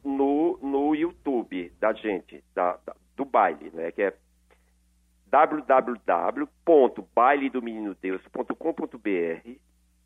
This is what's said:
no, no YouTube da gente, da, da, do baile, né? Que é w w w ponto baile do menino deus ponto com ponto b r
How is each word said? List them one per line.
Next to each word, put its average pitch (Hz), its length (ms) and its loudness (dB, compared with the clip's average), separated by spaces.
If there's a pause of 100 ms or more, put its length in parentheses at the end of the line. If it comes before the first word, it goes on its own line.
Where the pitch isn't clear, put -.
no, 143 600 0
no 139 320 0
YouTube 127 840 -4
da 107 140 0
gente, 98 500 -8 (120)
da, 90 320 0
da, - 100 -16 (180)
do 139 120 -6
baile, 85 480 0
né? 82 180 -6
Que 104 120 -2
é 95 100 -2 (1160)
w 151 360 4
w 123 400 2
w 107 420 -2 (160)
ponto 131 500 4
baile 135 360 4
do 131 100 -4
menino 110 400 -8
deus 92 220 -6 (100)
ponto - 240 -6
com 160 160 -4
ponto 151 260 -10
b 110 120 -6 (340)
r 123 160 -20 (460)